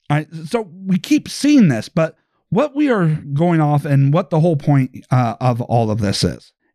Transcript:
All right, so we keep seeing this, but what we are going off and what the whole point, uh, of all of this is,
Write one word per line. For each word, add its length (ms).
All 80
right, 100
so 240
we 120
keep 320
seeing 400
this, 180
but 300
what 260
we 140
are 160
going 280
off 240
and 280
what 160
the 100
whole 180
point, 540
uh, 280
of 220
all 280
of 100
this 240
is, 280